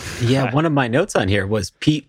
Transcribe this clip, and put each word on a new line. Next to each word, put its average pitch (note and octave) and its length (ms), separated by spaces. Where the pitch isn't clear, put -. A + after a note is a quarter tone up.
Yeah, B2 320
one D3+ 140
of E3 60
my C#3 160
notes D3 280
on A#2 120
here G2 180
was, G2+ 240
"Pete D3+ 300